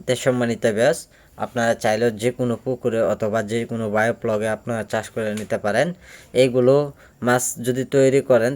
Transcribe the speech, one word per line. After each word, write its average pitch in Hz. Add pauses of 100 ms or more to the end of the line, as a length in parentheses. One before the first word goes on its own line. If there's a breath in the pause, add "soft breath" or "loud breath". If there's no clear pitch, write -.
তো 127
সম্মানিত 123
ভিউয়ার্স, 117 (380 soft breath)
আপনারা 117
চাইলেও 110
যে 110
কোনো 123
পুকুরে 120
অথবা 104
যে 107
কোনো 113
বায়োপ্লগে 110
আপনারা 110
চাষ 107
করে 110
নিতে 107
পারেন। 107 (460 loud breath)
এইগুলো 127 (480 soft breath)
মাছ 120 (180)
যদি 123
তৈরি 135
করেন, 123